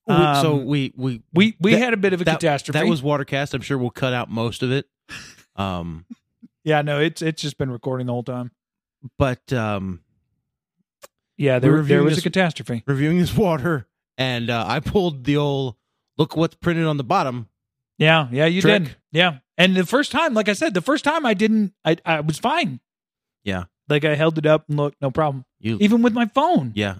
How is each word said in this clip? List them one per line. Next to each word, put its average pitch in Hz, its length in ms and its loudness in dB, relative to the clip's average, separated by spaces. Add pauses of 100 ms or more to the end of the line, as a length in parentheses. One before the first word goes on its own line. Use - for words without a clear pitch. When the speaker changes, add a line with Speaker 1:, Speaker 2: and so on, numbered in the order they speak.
Speaker 1:
We, 143 80 2
Speaker 2:
Um, 147 280 4
Speaker 1:
so 151 140 2
we, 135 400 -2
we, 127 240 -4 (140)
Speaker 2:
we, 214 260 4
we 202 120 4
Speaker 1:
that, 214 80 6
Speaker 2:
had 247 120 0
a 220 60 -2
bit 190 160 2
of 175 80 -4
a - 20 -4
Speaker 1:
that, 160 160 0
Speaker 2:
catastrophe. 151 380 0
Speaker 1:
that 165 80 2
was 165 160 0
Watercast. 139 500 -2
I'm 127 80 -4
sure 143 160 -4
we'll 123 140 -2
cut 127 240 -4
out 120 160 -6
most 113 320 -4
of 127 100 -2
it. 139 140 -4 (680)
Um, 87 520 -6 (280)
Speaker 2:
<laughs> - 300 -20
Yeah, 151 160 2
no, 147 180 -4
it's, 160 220 -2
it's 160 220 -6
just 147 160 -10
been 135 120 -4
recording 127 360 -6
the 123 80 -4
whole 120 80 -6
time. 123 300 -10 (680)
Speaker 1:
But, 135 340 -2
um, 101 480 -4 (1400)
Speaker 2:
Yeah, 131 200 2
Speaker 1:
we 123 40 0
Speaker 2:
there, 135 120 4
Speaker 1:
were 156 40 6
Speaker 2:
there 156 60 2
Speaker 1:
reviewing 143 240 4
Speaker 2:
was 165 80 2
Speaker 1:
this, 180 100 -2
Speaker 2:
a 175 60 0
catastrophe. 151 560 -2
Speaker 1:
reviewing 147 320 2
this 170 180 2
water, 160 500 0 (300)
and, 123 320 -2
uh, 117 180 -2
I 123 140 -2
pulled 156 440 -2
the 143 120 0
old 139 380 -2 (420)
"look 151 220 0
what's 165 160 0
printed 165 320 -2
on 151 100 0
the 135 80 -4
bottom" 127 460 -2 (500)
Speaker 2:
Yeah, 156 300 4
yeah, 143 160 2
you 180 160 2
Speaker 1:
trick. 196 220 4
Speaker 2:
did. 120 120 -10 (140)
Yeah. 160 280 2 (180)
And 185 180 4
the 185 100 2
first 277 280 0
time, 302 200 0
like 214 160 0
I 208 40 0
said, 311 200 -2
the 180 80 0
first 277 220 -2
time 302 240 0
I 220 80 2
didn't, 214 380 2 (120)
I, 160 120 2 (100)
I 160 140 0
was 156 180 -4
fine. 240 400 -2 (640)
Speaker 1:
Yeah. 92 220 -4 (240)
Speaker 2:
Like, 147 160 0
I 151 100 2
held 160 240 0
it 151 80 -2
up 156 220 2
and 147 100 -2
looked, 147 240 -4
no 139 80 -2
problem. 139 340 -4 (140)
Speaker 1:
You 110 220 -4
Speaker 2:
Even 220 220 4
with 240 100 4
my 233 140 0
phone. 269 500 0
Speaker 1:
Yeah, 101 240 -2